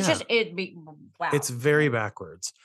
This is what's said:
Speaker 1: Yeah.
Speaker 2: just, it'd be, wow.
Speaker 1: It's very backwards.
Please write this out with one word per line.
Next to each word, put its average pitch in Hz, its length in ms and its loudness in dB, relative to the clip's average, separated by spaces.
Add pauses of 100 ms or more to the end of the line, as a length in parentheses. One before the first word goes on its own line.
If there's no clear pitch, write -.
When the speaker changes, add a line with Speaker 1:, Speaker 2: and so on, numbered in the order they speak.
Speaker 1:
Yeah. 214 60 4
Speaker 2:
just, - 160 -2
it'd 220 260 2
be, 190 180 -6 (460)
wow. 165 140 -2
Speaker 1:
It's 143 160 0
very 147 400 4
backwards. 98 640 -6 (100)